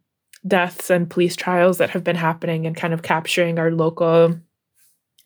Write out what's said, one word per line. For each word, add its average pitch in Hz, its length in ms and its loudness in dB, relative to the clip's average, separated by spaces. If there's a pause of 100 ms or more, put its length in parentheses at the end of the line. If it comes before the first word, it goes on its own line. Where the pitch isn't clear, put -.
(460)
deaths 180 440 -2
and 175 200 2
police 175 260 0
trials 180 420 2
that - 140 0
have 175 120 -4
been 175 120 -2
happening 165 500 -2
and 160 100 -6
kind 170 180 -4
of 165 100 -4
capturing 165 560 -2
our 165 120 2
local 165 640 2 (880)